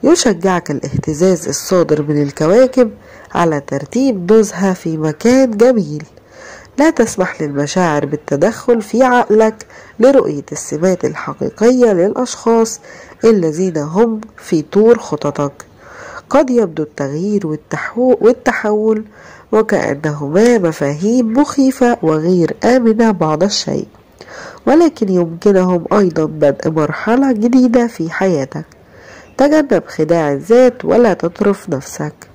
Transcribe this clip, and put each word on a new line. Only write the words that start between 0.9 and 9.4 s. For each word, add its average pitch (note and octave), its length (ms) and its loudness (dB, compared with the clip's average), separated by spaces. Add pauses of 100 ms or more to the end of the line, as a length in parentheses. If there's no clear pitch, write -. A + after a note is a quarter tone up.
الصادر D#3 540 0
من D3 200 -2
الكواكب G#3+ 680 2 (440)
على E3+ 240 0
ترتيب F3+ 720 -2
نزهة G3+ 400 2
في E3 240 -6
مكان A3 600 0
جميل. G3 460 2 (760)
لا D4+ 120 4
تسمح A3 520 -2
للمشاعر D3 640 -2
بالتدخل D#3 760 -2
في A3 220 0
عقلك A3 640 2 (340)